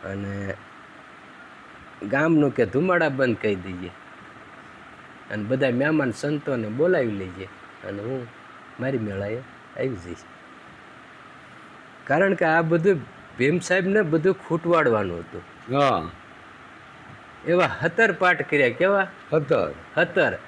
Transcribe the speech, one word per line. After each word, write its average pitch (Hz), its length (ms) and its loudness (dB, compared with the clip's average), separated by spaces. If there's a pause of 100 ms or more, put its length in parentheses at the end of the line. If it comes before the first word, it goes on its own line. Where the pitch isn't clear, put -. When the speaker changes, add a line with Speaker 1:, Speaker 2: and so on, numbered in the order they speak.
Speaker 1:
અને 98 500 -6 (1500)
ગામનું 147 520 2
કે 120 120 2
ધુમાડા 165 420 2
બંધ 131 300 0
કરી 107 160 0
દઈએ. 92 360 -10 (1400)
અને 104 140 -6
બધા 131 260 0
મહેમાન 139 400 2
સંતોને 139 580 -4
બોલાવી 139 420 0
લઈએ. 95 380 -8 (400)
અને 101 140 -10
હું 123 240 -8 (540)
મારી 135 180 -2
મેળાએ 101 380 -4 (400)
આવી 131 120 -4
જઈશ. 87 360 -10 (1800)
કારણ 185 280 2
કે 175 100 0
આ 160 180 4
બધું 165 380 2 (380)
ભીમ 147 200 2
સાહેબને 196 440 0
બધું 165 320 2
ખૂટવાડવાનું 143 880 0
હતું. - 540 -12
Speaker 2:
હા. 113 360 2 (1400)
Speaker 1:
એવા 170 240 4 (120)
સત્તર 190 300 2
પાઠ 175 380 2
કર્યા. 139 180 4
કેવા? 190 380 2 (240)
Speaker 2:
સત્તર. 135 420 0 (240)
Speaker 1:
સત્તર. 151 360 2 (160)